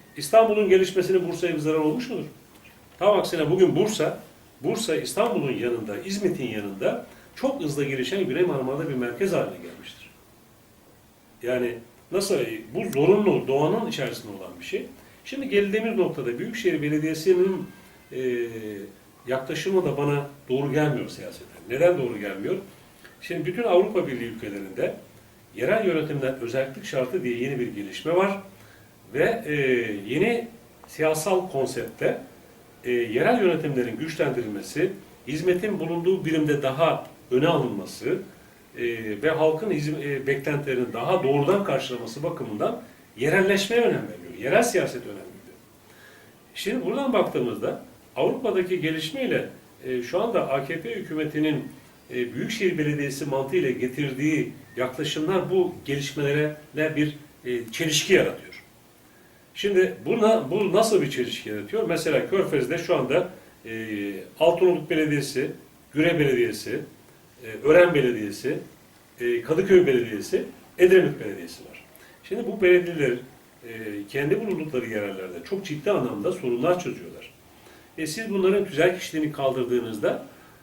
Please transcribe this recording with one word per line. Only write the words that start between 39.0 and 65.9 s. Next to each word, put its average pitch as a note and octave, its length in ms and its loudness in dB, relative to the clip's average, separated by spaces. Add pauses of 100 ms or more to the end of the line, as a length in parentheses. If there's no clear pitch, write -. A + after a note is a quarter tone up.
ve D#3 80 2
halkın D#3+ 400 2
hizm-, D3+ 320 -2
e, C#3+ 240 -4
beklentilerini C#3 680 -2
daha C#3+ 300 0
doğrudan C#3+ 420 4
karşılaması B2+ 580 -4
bakımından D3+ 600 -4 (340)
yerelleşmeye F#3+ 640 2
önem E3+ 200 2
veriyor. - 400 -12
Yerel F3 200 4
siyasete D#3 420 0
önem G#2 100 -12
veriyor. - 420 -18 (960)
Şimdi G#3+ 300 -4
buradan B3+ 280 -2
baktığımızda B2 720 0 (320)
Avrupa'daki F#3 640 0
gelişmeyle, D#3+ 680 -2 (360)
e, B2+ 180 -4
şu F3 200 -2
anda F#3+ 300 0
A C3+ 140 0
K E3 140 -4
P A#3 140 -6
hükümetinin, D#3 800 -2 (380)
e, B2 240 -4
Büyükşehir E3 440 -2
Belediyesi D3 480 -2
mantığıyla C3+ 440 0
getirdiği C3+ 840 -2 (240)
yaklaşımlar D#3 760 -2
bu F3+ 240 2 (100)
gelişmelere C#3+ 720 -2 (400)
bir, D3+ 200 0 (280)
e, A#2 280 -6
çelişki D#3+ 420 0
yaratıyor. - 400 2 (1040)
Şimdi F#3 380 2 (100)
buna, A3 460 4
bu F#3 220 0
nasıl G#3+ 300 4
bir D3 80 -2
çelişki - 380 -4
yaratıyor? G#2 400 -4
Mesela D#3 420 0
Körfez'de D#3 480 0
şu - 180 0
anda, C3+ 340 0 (360)
e, A2+ 280 -8 (460)
Altınoluk E3+ 500 4
Belediyesi, D3 600 0 (420)